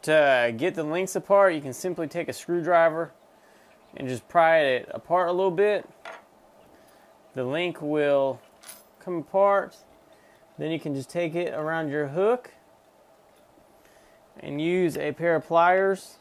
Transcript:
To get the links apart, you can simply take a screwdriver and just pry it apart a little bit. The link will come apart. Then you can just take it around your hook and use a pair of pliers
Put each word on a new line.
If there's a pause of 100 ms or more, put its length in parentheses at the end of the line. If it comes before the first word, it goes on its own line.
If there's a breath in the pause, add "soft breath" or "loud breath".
To
get
the
links
apart,
you
can
simply
take
a
screwdriver (840 soft breath)
and
just
pry
it
apart
a
little
bit. (1500 soft breath)
The
link
will (580)
come
apart. (840 soft breath)
Then
you
can
just
take
it
around
your
hook (1900 soft breath)
and
use
a
pair
of
pliers